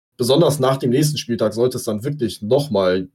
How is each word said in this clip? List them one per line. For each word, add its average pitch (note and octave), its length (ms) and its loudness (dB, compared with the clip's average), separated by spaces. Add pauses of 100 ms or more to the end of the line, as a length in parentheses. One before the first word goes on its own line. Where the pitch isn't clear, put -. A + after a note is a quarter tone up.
(160)
besonders C#3 420 2
nach C3+ 200 2
dem C3 120 -2
nächsten D3 280 2
Spieltag, A2 360 -2
sollte B2 220 0
es - 80 -8
dann G#2+ 180 -4
wirklich C3+ 400 -6
nochmal G2+ 720 0